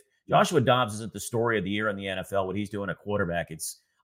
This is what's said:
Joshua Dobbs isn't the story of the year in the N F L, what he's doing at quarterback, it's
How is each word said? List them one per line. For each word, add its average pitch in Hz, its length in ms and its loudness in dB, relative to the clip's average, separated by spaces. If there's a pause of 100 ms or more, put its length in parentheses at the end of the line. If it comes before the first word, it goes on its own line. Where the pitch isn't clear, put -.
(280)
Joshua 170 320 4
Dobbs 123 340 4
isn't 107 180 -8
the 101 80 -10
story 113 380 0
of 90 60 -2
the 95 60 -4
year 107 180 0
in 98 80 -2
the 98 120 -6
N 92 100 -4
F 90 140 -8
L, 98 140 2
what 92 100 -4
he's 104 140 -4
doing 101 180 -6
at 82 100 -4
quarterback, 85 520 -2
it's - 300 -10 (240)